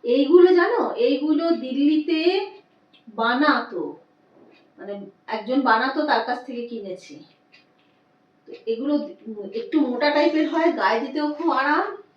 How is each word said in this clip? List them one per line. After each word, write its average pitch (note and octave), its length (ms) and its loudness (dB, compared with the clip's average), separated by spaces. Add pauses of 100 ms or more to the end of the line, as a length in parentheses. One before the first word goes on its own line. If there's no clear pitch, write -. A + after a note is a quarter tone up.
এইগুলো C#4+ 500 6
জানো, F4 280 2 (140)
এইগুলো C#4+ 480 2 (200)
দিল্লিতে D4+ 560 2 (960)
বানাতো, A#3+ 680 0 (920)
মানে G3+ 160 -12 (340)
একজন A3+ 340 -2
বানাতো, B3+ 440 0
তার A3+ 220 0
কাছ B3 200 -4
থেকে A#3+ 200 -10
কিনেছি। G3+ 480 -12 (1300)
তো - 60 -20 (140)
এগুলো B3 280 -2 (600)
একটু A#3 260 -6
মোটা B3 360 0
টাইপের D4+ 340 2
হয়, E4 280 2
গায়ে A3+ 220 0
দিতেও C#4+ 340 -4
খুব E4 180 -2
আরাম D4+ 340 0 (320)